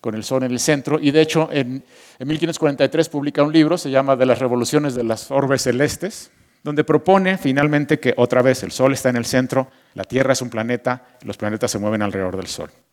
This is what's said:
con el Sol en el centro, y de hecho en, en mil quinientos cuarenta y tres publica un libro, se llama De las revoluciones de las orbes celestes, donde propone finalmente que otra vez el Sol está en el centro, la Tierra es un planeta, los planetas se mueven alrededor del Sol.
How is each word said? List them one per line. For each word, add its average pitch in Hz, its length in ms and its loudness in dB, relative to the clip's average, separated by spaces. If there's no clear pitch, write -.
con 110 140 -6
el 107 100 -8
Sol 135 180 -2
en 123 100 -4
el 123 60 -4
centro, 143 400 0
y 147 120 2
de 156 100 4
hecho 156 320 2
en, 135 320 -4
en 131 100 -8
mil 156 100 -2
quinientos 165 200 -4
cuarenta 143 240 2
y 135 60 4
tres 160 220 0
publica 147 320 -2
un 151 100 2
libro, 160 240 4
se 143 140 -6
llama 135 260 4
De 127 80 4
las 123 140 4
revoluciones 127 560 0
de 120 100 -4
las 110 260 -4
orbes 135 300 0
celestes, 135 720 -2
donde 147 180 -2
propone 185 540 2
finalmente 147 640 0
que 123 160 0
otra 123 240 2
vez 127 220 2
el - 100 -8
Sol 135 220 2
está 127 160 0
en 123 60 -2
el 117 100 -2
centro, 131 420 -2
la - 120 -10
Tierra 131 280 0
es 127 80 0
un 127 80 -6
planeta, 120 560 -4
los 101 120 -10
planetas 107 340 -4
se 110 80 -6
mueven 104 220 -2
alrededor 95 380 -4
del 87 80 -10
Sol. - 240 -12